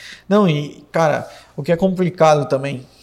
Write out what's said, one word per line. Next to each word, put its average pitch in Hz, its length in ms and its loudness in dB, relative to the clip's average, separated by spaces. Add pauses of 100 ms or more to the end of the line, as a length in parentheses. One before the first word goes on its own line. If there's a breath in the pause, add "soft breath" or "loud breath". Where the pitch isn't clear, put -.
(280 loud breath)
Não, 208 180 4
e, 147 460 -4
cara, 151 340 0 (300 loud breath)
o 147 80 -8
que 151 80 0
é 170 60 0
complicado 170 720 2
também, 135 360 -4 (180 soft breath)